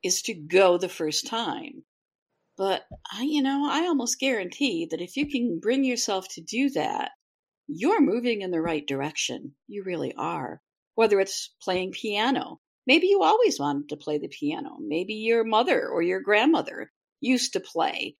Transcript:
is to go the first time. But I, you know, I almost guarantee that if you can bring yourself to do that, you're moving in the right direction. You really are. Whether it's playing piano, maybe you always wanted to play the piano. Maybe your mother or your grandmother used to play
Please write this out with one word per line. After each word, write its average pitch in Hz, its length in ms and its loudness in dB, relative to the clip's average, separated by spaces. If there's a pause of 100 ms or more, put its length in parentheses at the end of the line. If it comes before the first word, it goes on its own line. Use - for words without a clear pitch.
is - 220 -2
to 233 100 -6
go 175 440 6
the 180 120 -2
first 156 380 -4
time. - 560 -6 (720)
But 190 260 0 (280)
I, 202 120 -6
you 294 180 0
know, 277 280 2
I 320 180 0
almost 247 320 0
guarantee 208 720 -2
that 170 100 -4
if 180 160 -8
you 285 120 -2
can 240 300 -2
bring 262 240 2
yourself 226 460 -2
to - 120 -14
do 254 300 -2
that, - 400 -2 (560)
you're 302 340 2
moving 233 400 2
in 185 100 -4
the 165 100 0
right 160 240 -2
direction. - 680 -4 (140)
You 202 160 -10
really 160 340 -4
are. 151 440 -6 (340)
Whether 214 240 6
it's - 300 -2 (120)
playing 185 320 -2
piano, 220 680 -2 (260)
maybe 330 220 4
you 392 160 6
always 415 360 4
wanted 143 300 -2
to 147 80 -8
play 151 220 -4
the 147 80 -8
piano. - 520 -6
Maybe 190 340 -4
your 226 300 2
mother 226 440 2
or 170 160 0
your 185 180 0
grandmother 214 720 2 (280)
used 240 340 0
to 180 60 0
play 165 600 -4